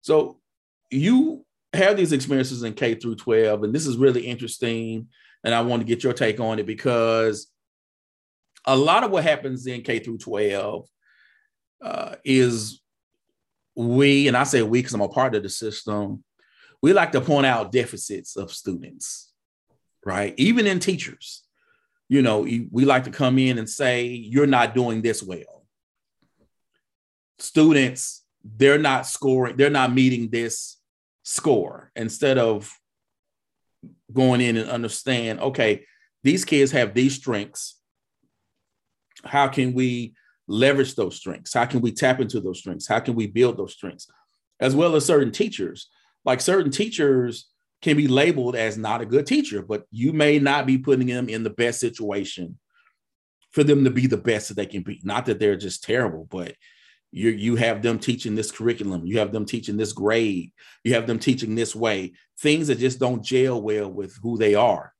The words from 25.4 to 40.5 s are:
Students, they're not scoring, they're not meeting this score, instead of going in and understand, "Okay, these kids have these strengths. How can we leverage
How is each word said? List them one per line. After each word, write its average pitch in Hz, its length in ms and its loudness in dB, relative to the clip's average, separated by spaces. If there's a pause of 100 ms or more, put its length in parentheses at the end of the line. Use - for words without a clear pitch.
Students, 143 840 2 (200)
they're 131 340 4
not 135 280 0
scoring, 131 520 0
they're 139 120 4
not 131 240 2
meeting 127 360 2
this 117 480 -6 (460)
score, - 720 0
instead 131 420 0
of 110 340 0 (1400)
going 127 280 4
in 117 160 2
and 110 120 -4
understand, 117 720 -4
"Okay, 131 460 0 (380)
these 175 220 2
kids 139 260 4
have 120 220 0
these 131 220 2
strengths. - 640 -6 (1400)
How 139 240 2
can 131 260 0
we 123 400 -2 (340)
leverage 131 460 2